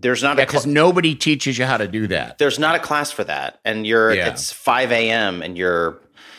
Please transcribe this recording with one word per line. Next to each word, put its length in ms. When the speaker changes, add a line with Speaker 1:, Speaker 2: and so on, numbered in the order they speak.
Speaker 1:
there's 240
not 140
Speaker 2:
Yeah, 60
Speaker 1:
a 60
cl- 120
Speaker 2:
'cause 40
nobody 480
teaches 440
you 60
how 120
to 100
do 220
that. 300
Speaker 1:
There's 200
not 160
a 60
class 320
for 120
that. 400
And 220
you're, 280
Speaker 2:
Yeah. 160
Speaker 1:
it's 220
five 380
A 200
M 320
and 140
you're, 440